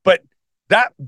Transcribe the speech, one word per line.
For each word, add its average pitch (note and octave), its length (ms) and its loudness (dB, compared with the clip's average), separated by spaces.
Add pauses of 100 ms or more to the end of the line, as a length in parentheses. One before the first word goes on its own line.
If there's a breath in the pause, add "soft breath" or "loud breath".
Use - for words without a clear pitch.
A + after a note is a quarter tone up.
but F#3 180 0 (480)
that, A#3 240 0 (140)